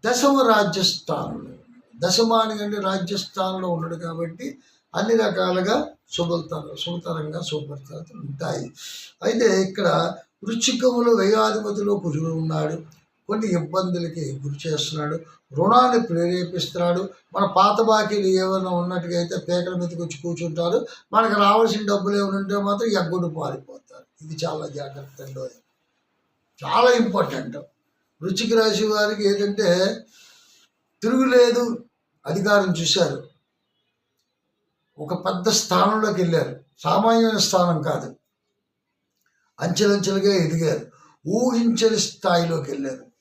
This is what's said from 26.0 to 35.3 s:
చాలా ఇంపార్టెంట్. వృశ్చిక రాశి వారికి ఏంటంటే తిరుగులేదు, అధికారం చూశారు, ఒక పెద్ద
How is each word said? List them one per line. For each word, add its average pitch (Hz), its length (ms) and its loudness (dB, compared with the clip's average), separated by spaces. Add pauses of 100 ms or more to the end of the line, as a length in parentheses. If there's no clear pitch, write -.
చాలా 247 280 4 (120)
ఇంపార్టెంట్. - 560 -2 (640)
వృశ్చిక 190 380 -2
రాశి 220 320 2
వారికి 208 380 0
ఏంటంటే 202 380 0 (1300)
తిరుగులేదు, 240 640 4 (600)
అధికారం 196 440 2 (100)
చూశారు, 165 400 0 (1800)
ఒక 151 160 -8 (120)
పెద్ద 185 220 -2 (120)